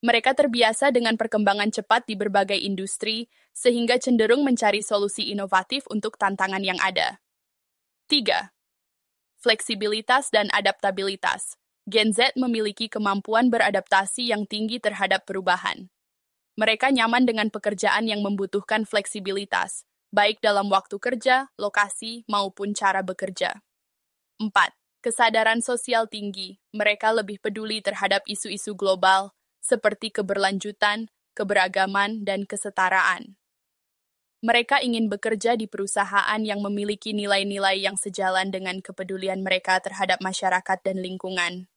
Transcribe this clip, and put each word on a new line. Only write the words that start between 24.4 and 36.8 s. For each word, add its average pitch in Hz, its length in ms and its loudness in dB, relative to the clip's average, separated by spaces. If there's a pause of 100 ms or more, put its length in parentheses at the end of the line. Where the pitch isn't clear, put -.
kesadaran 226 640 2
sosial 233 400 -2
tinggi. 196 560 -12 (140)
Mereka 214 420 2
lebih 208 240 -4
peduli 214 400 -6
terhadap 196 480 0
isu-isu 208 480 -8
global, 190 560 4 (240)
seperti 214 560 -2
keberlanjutan, 202 960 0 (240)
keberagaman, 196 920 0
dan 196 180 -2
kesetaraan. 190 960 0 (1000)
Mereka 240 400 4
ingin 233 240 0
bekerja 220 480 0
di 220 160 -4
perusahaan 202 720 0
yang 208 240 -4
memiliki 208 480 -4